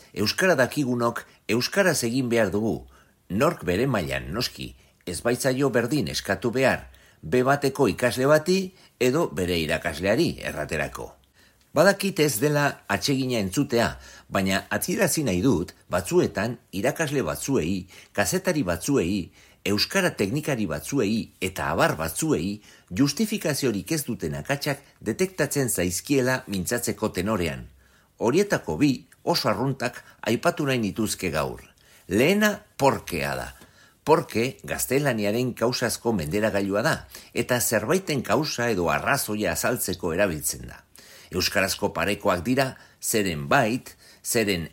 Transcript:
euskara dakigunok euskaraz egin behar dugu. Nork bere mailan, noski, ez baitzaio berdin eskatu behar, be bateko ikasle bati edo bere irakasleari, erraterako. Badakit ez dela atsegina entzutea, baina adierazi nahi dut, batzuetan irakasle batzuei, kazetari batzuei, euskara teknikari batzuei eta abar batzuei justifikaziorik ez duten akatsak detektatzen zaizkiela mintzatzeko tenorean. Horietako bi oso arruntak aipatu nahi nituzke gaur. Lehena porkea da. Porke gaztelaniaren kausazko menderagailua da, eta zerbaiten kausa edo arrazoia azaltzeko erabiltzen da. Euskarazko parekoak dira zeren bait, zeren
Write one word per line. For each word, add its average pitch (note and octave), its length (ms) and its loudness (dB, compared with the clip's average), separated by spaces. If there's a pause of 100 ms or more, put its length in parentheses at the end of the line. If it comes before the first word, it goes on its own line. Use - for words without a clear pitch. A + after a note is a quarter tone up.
(140)
euskara F3+ 420 2
dakigunok B2 640 2 (320)
euskaraz D3+ 460 2 (100)
egin B2 240 0
behar A2 220 4
dugu. G#2 240 0 (520)
Nork C#3 380 0
bere G2+ 240 2
mailan, C2+ 400 -2
noski, - 380 -6 (380)
ez F2 120 -8
baitzaio C3 500 0
berdin A2+ 380 0
eskatu G2 480 -2
behar, B2+ 300 2 (380)
be B2+ 200 2
bateko C3+ 480 2
ikasle B2+ 400 0
bati D#3 260 4 (440)
edo C3 260 4
bere F2 320 -2
irakasleari, E2 680 0 (100)
erraterako. D2 720 -6 (680)
Badakit F#3 480 4
ez D3 160 2
dela D3 300 2 (180)
atsegina B2+ 560 0
entzutea, A#2 460 0 (400)
baina F#2+ 400 0
adierazi E3 580 0
nahi F2+ 160 2
dut, F#2 320 2 (140)
batzuetan A2+ 680 0 (140)
irakasle C3+ 580 -2
batzuei, F2+ 540 -2 (320)
kazetari D#3 500 0
batzuei, F2+ 600 0 (400)
euskara D3+ 480 2
teknikari A2+ 560 -2
batzuei G#2 640 -2 (100)
eta E2 300 -4
abar A#2+ 260 2
batzuei G2 640 -2 (320)
justifikaziorik C#3 1000 0
ez D#3+ 140 -2
duten F#2+ 320 -6
akatsak C#3 460 -4 (180)
detektatzen C#3 680 -2
zaizkiela B2 800 0
mintzatzeko G2+ 600 -2
tenorean. F2 560 -2 (540)
Horietako C#3 580 2
bi C#3 140 4 (320)
oso D#3+ 260 0
arruntak B2 540 -2 (180)
aipatu D3+ 480 0
nahi C3 100 2
nituzke G2+ 540 -2
gaur. C2+ 300 -4 (440)
Lehena F#3 440 4 (260)
porkea F2 580 0
da. B1+ 120 -6 (580)
Porke C3+ 560 2
gaztelaniaren A#2+ 960 0
kausazko A#2+ 560 0
menderagailua G2+ 720 0
da, B2 80 2 (400)
eta - 240 0
zerbaiten B2 640 0
kausa A#2+ 480 0
edo F2 240 2
arrazoia G#2 600 0
azaltzeko G2 580 -2
erabiltzen D#2 560 -2
da. - 80 -16 (560)
Euskarazko F#2+ 560 0
parekoak F2+ 560 -2
dira C3 300 0 (260)
zeren E2+ 480 -2
bait, A#2+ 460 0 (260)
zeren G2 500 0